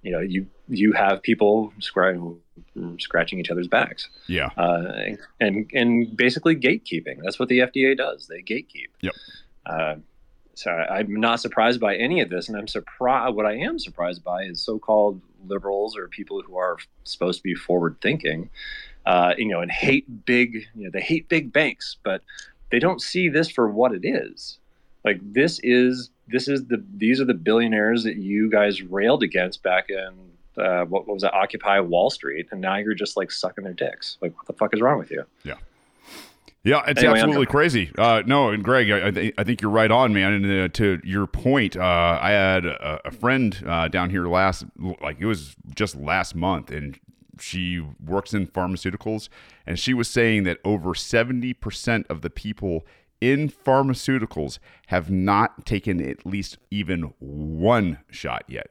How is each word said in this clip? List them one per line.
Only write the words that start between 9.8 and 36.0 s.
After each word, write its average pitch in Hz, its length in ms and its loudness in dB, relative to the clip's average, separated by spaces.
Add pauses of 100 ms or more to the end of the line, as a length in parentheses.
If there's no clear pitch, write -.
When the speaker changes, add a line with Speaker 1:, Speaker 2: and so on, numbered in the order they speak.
Speaker 1:
so - 140 -6
I, 87 300 -2
I'm 104 200 -2
not 117 220 0
surprised 117 400 2
by 101 140 2
any 139 260 0
of 98 80 -2
this, 90 180 -6
and 107 100 -8
I'm 104 100 -10
surprised. 123 680 -2
What 107 100 0
I 107 100 0
am 254 240 -6
surprised 87 440 -6
by 90 200 -4
is 90 180 -10
so-called 107 580 2 (280)
liberals 98 500 -4
or 92 100 -10
people 98 340 -10
who 90 160 -12
are 90 200 -2 (280)
supposed 90 340 -4
to - 40 -20
be 87 120 -4
forward-thinking, 85 960 -2 (560)
uh, 90 280 4
you 110 120 -2
know, 87 140 -2
and 87 100 -6
hate 135 540 -2
big, 120 500 0
you 107 80 -12
know, 92 80 -10
they 92 100 -6
hate - 260 -2
big 151 240 0
banks, - 520 -2
but 95 180 -4 (480)
they 120 80 2
don't 160 240 2
see 180 280 0
this 156 200 2
for 117 180 2
what 110 260 2
it 92 120 -6
is. - 540 -6 (440)
Like, 98 160 0 (140)
this 151 300 2
is, 123 480 4 (160)
this 127 200 -2
is 131 200 -2
the, 113 160 -2 (120)
these 113 240 2
are 135 60 2
the 123 80 2
billionaires 110 680 2
that 110 140 -2
you 104 320 0
guys 104 340 2
railed 104 400 2
against 90 400 -2
back 92 260 0
in, 95 220 -6 (520)
uh, 90 220 2
what, 92 220 -4
what 104 80 -4
was 95 80 -4
it, 98 100 0
Occupy 101 460 2
Wall 87 320 2
Street, 76 400 -8
and 95 100 -10
now 95 140 -2
you're 104 180 -2
just, 98 240 -4
like, 95 140 -4
sucking 92 320 -8
their 92 100 -10
dicks. - 480 -8
Like, 87 160 -6
what - 80 -18
the - 80 -10
fuck - 200 -2
is 107 80 0
wrong 127 180 2
with 76 100 -12
you? 69 160 -8 (180)
Speaker 2:
Yeah. 71 120 -8 (1120)